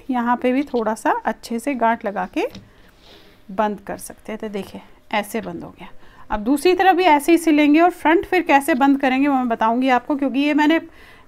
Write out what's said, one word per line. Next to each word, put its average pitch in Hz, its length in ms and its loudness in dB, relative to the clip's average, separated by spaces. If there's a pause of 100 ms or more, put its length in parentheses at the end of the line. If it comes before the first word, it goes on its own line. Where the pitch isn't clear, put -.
(100)
यहाँ 240 260 -2
पे 247 160 -2
भी 269 100 -2
थोड़ा 226 320 -4
सा 311 180 -2 (120)
अच्छे 233 340 -6
से 285 160 -6
गांठ 226 300 -2
लगा 196 220 -6
के 370 200 -6 (1040)
बंद 208 300 -4
कर 190 180 -12
सकते - 340 -16
हैं। 220 60 -10
तो 220 100 -10
देखिए 196 340 -12 (300)
ऐसे 214 280 -4
बंद 175 240 -12
हो - 60 -18
गया। - 180 -20 (420)
अब 214 100 -4
दूसरी 285 340 2
तरफ 370 220 4
भी 370 80 0
ऐसे 302 280 4
ही 330 60 6
सिलेंगे 302 420 4
और 349 100 6
फ्रंट 349 360 0
फिर 359 160 0
कैसे 302 320 2
बंद 277 260 2
करेंगे 269 280 0
वो 277 60 0
मैं 254 140 0
बताऊँगी 226 400 0
आपको, 254 280 0
क्योंकि 269 240 -2
ये 294 140 0
मैंने 302 260 4 (480)